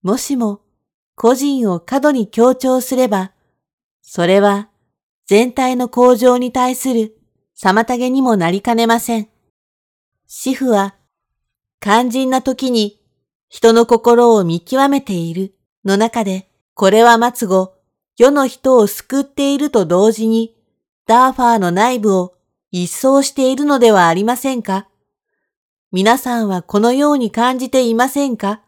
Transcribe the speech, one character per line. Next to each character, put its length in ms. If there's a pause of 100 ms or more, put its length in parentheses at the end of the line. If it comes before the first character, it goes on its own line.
も 160
し 200
も、 240 (540)
個 200
人 340
を 120
過 180
度 120
に 180
強 260
調 240
す 160
れ 140
ば、 240 (680)
そ 240
れ 140
は 300 (580)
全 240
体 240
の 140
向 260
上 220
に 160
対 220
す 180
る 240 (440)
妨 360
げ 120
に 120
も 160
な 120
り 120
か 120
ね 140
ま 140
せ 180
ん。 100 (1000)
「止 280
父 100
は、 300 (840)
肝 280
心 200
な 120
時 300
に 300 (480)
人 240
の 120
心 480
を 120
見 160
極 260
め 140
て 120
い 200
る」 220 (280)
の 140
中 260
で、 260 (240)
「こ 160
れ 140
は 140 (180)
末 120
後、 280 (400)
世 160
の 160
人 300
を 100
救 340
っ 40
て 280
い 40
る」 140
と 140
同 260
時 160
に、 280 (500)
ダ 260
ー 20
フ 80
ァ 140
ー 40
の 120
内 280
部 160
を 200 (360)
一 180
掃 340
し 80
て 200
い 60
る 80
の 120
で 140
は 160
あ 60
り 100
ま 140
せ 180
ん 60
か？ 260 (1040)
皆 260
さ 240
ん 60
は 140
こ 180
の 140
よ 200
う 40
に 140
感 280
じ 100
て 120
い 120
ま 140
せ 200
ん 100
か？ 300